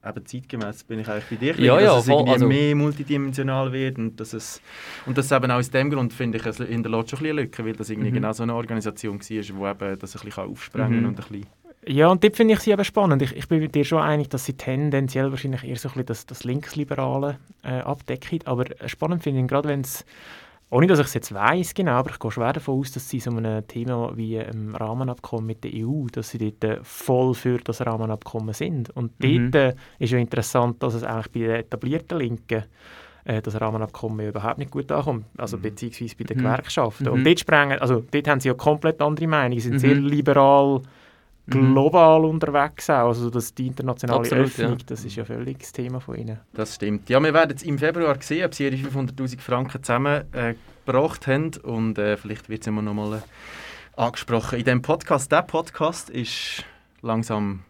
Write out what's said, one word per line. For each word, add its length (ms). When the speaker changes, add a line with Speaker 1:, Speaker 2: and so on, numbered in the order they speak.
Speaker 1:
eben 200
zeitgemäss 580
bin 160
ich 80
eigentlich 200
bei 80
dir. 240
Speaker 2:
Ja, 140
Speaker 1:
Also 120
Speaker 2:
ja, 80
Speaker 1:
dass 60
es 60
Speaker 2:
voll, 140
Speaker 1:
irgendwie 120
Speaker 2:
also 160
Speaker 1:
mehr 260
multidimensional 960
wird 260
und 200
dass 140
es, 300
und 140
das 120
eben 200
aus 200
dem 200
Grund, 220
finde 260
ich, 80
es 100
hinterlässt 540
schon 80
ein 40
bisschen 160
eine 40
Lücke, 240
weil 80
das 160
irgendwie 200
Speaker 2:
Mhm. 40
Speaker 1:
genau 180
so 100
eine 120
Organisation 680
war, 60
die 80
eben 640
das 180
ein 80
bisschen 260
aufsprengen 500
Speaker 2:
Mhm. 80
Speaker 1:
und 120
ein 80
bisschen 180
Speaker 3:
Ja, 220
und 160
dort 120
finde 180
ich 60
sie 120
eben 120
spannend. 380
Ich, 140
ich 120
bin 120
mit 140
dir 100
schon 180
einig, 280
dass 160
sie 80
tendenziell 760
wahrscheinlich 340
eher 120
so 120
ein 40
bisschen 140
das, 200
das 180
Linksliberale, 960
äh, 180
abdecken. 680
Aber 180
spannend 360
finde 180
ich, 80
gerade 220
wenn's, 340
ohne 180
dass 140
ich's 140
jetzt 180
weiss 400
genau, 200
aber 180
ich 80
gehe 120
schwer 220
davon 280
aus, 120
dass 160
sie 100
so 160
einem 320
Thema 480
wie, 220
ähm, 380
Rahmenabkommen 720
mit 180
der 80
E 120
U, 280
dass 180
sie 80
dort, 260
äh, 180
voll 500
für 260
das 220
Rahmenabkommen 720
sind. 380
Und 280
Speaker 2:
Mhm. 320
Speaker 3:
dort, 40
äh, 200
ist 140
ja 60
interessant, 640
dass 100
es 100
eigentlich 300
bei 80
den 100
etablierten 560
Linken, 460
äh, 160
das 180
Rahmenabkommen 680
überhaupt 300
nicht 120
gut 220
ankommt, 320
also 180
Speaker 1:
Mhm. 60
Speaker 3:
beziehungsweise 520
bei 100
den 120
Speaker 2:
Mhm. 60
Speaker 3:
Gewerkschaften. 640
Speaker 2:
Mhm. 80
Speaker 3:
Und 120
dort 160
sprengen, 380
also 320
dort 180
haben 120
sie 80
ja 60
komplett 460
andere 260
Meinungen, 320
sie 120
sind 60
Speaker 2:
Mhm. 20
Speaker 3:
sehr 160
liberal, 880
Speaker 2:
Mhm. 260
Speaker 3:
global 540
unterwegs 640
auch. 180
Also 200
das, 240
die 140
internationale 540
Speaker 2:
Absolut, 240
Speaker 3:
Öffnung, 280
Speaker 2:
ja. 140
Speaker 3:
das 180
ist 120
ja 80
völlig 340
das 140
Thema 260
von 160
ihnen. 240
Speaker 1:
Das 240
stimmt. 340
Ja, 100
wir 140
werden 160
jetzt 140
im 120
Februar 440
sehen, 240
ob 100
sie 120
ihre 100
fünfhunderttausend 640
Franken 400
zusammen, 400
äh, 220
gebracht 400
haben. 240
Und, 340
äh, 180
vielleicht 320
wird's 200
immer 140
noch 120
mal, 200
äh, 60
angesprochen 600
in 40
diesem 180
Podcast. 500
Der 100
Podcast 680
ist 540
langsam 680